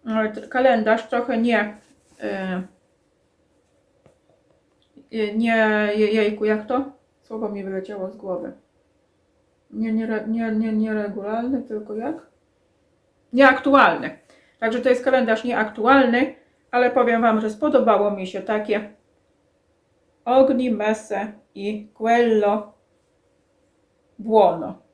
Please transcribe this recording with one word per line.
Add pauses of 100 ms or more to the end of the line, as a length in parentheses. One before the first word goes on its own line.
e,
t-,
kalendarz,
trochę
nie, (440)
e, (2500)
e,
nie,
je-,
jejku,
jak
to? (380)
Słowo
mi
wyleciało
z
głowy. (1160)
Nie,
nie,
re-,
nie,
nie,
nieregularny,
tylko
jak? (1040)
Nieaktualny. (400)
Także
to
jest
kalendarz
nieaktualny, (360)
ale
powiem
wam,
że
spodobało
mi
się
takie (1300)
Ogni,
Messe (220)
i
Quello (1500)
Buono. (120)